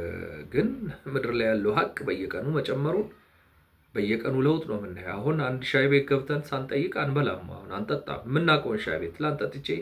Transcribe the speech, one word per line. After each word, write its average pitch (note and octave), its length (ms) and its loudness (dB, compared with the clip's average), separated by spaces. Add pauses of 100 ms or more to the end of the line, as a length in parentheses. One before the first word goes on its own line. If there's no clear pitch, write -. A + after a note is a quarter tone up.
(480)
ግን E3 200 2 (380)
ምድር C3 280 -2
ላይ A2+ 140 4
ያለው G#2+ 260 4
ሀቅ - 300 2
በየቀኑ F#2+ 480 -2
መጨመሩን፣ D3+ 560 0 (880)
በየቀኑ A2 460 0
ለውጥ D#3 240 4
ነው G#2 120 -2
የምናየው። F#2 340 -8
አሁን B2+ 280 0
አንድ B2+ 240 0
ሻይ C3+ 240 4
ቤት C#3 180 6
ገብተን C#3 380 0
ሳንጠይቅ C#3 540 -2
አንበላም፣ C3+ 520 0
አሁን F#2 240 -12
አንጠጣም። F3 480 -4
የምናውቀውን C3 580 2
ሻይ D#2+ 180 -2
ቤት E2+ 160 -4
ትላንት D3+ 260 -2
ጠጥቼ - 280 -4 (140)